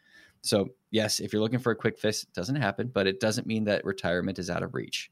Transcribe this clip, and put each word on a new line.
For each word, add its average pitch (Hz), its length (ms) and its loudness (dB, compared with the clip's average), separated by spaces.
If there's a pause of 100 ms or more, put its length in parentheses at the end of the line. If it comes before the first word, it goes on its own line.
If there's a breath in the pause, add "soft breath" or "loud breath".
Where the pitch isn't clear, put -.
(400 soft breath)
So 98 280 2 (220)
yes, 107 300 0
if 98 120 -6
you're 107 100 2
looking 113 180 2
for 120 100 2
a 110 60 0
quick - 220 -2
fix, 107 260 0
it - 80 -20
doesn't 107 240 -2
happen, 110 360 0
but 98 140 2
it 95 140 0
doesn't 110 260 0
mean 110 180 0
that 101 200 2
retirement 92 540 0
is 90 120 -4
out 85 140 -2
of 87 100 -8
reach. - 380 -6